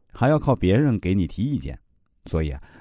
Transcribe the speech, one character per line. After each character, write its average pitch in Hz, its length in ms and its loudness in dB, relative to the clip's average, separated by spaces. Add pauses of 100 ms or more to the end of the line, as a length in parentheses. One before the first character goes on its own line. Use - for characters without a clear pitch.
(120)
还 - 160 0
要 151 100 4
靠 147 160 0
别 92 220 2
人 127 240 2
给 92 160 0
你 95 100 2
提 92 180 -6
意 139 140 -2
见。 67 200 -10 (480)
所 80 180 -2
以 76 60 -4
啊， 69 120 -10 (200)